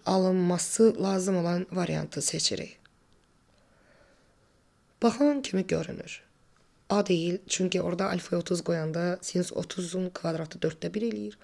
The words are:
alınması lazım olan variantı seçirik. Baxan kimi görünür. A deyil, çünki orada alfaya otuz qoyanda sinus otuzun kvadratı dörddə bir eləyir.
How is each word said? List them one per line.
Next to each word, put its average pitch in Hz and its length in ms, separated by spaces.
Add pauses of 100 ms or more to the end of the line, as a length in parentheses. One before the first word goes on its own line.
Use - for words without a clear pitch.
alınması 185 960
lazım 190 340
olan 175 360
variantı 156 500
seçirik. - 560 (2250)
Baxan 269 400
kimi 190 240
görünür. - 560 (680)
A 202 160
deyil, 175 320 (100)
çünki 180 340
orada 175 260
alfaya 175 320
otuz 175 240
qoyanda 170 580
sinus - 300
otuzun 180 580
kvadratı 165 480
dörddə 170 360
bir 214 80
eləyir. 214 420